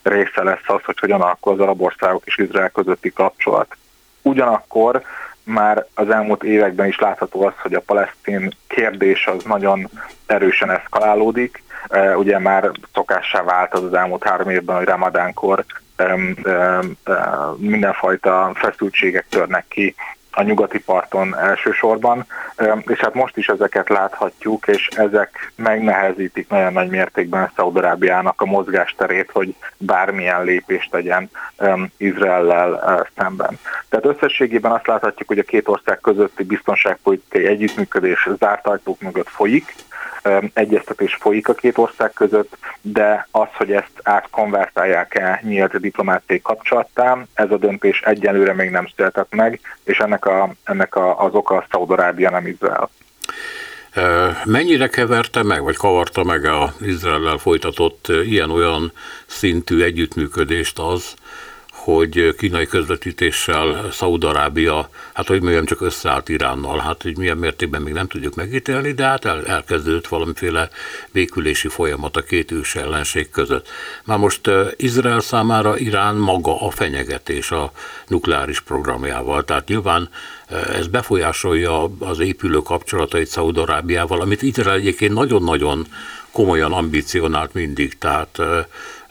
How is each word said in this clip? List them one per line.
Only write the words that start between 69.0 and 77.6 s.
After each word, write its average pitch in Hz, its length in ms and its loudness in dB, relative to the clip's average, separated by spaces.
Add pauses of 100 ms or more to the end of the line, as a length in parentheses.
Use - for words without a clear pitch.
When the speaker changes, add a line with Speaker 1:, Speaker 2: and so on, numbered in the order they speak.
Speaker 2:
hát 135 220 0
el-, 80 200 -4
elkezdődött 82 640 -2
valamiféle 82 640 -4 (420)
békülési 82 560 -2
folyamat 73 500 -4
a 78 60 -2
két 85 280 -4
ős 80 240 -6
ellenség 76 540 -4
között. 65 380 -2 (360)
Már 107 140 0
most, 101 300 0
ö, 98 280 4
Izrael 120 440 0
számára 110 580 2
Irán 104 380 0
maga 92 460 0
a 104 80 -2
fenyegetés 69 800 -4
a 76 200 -4 (360)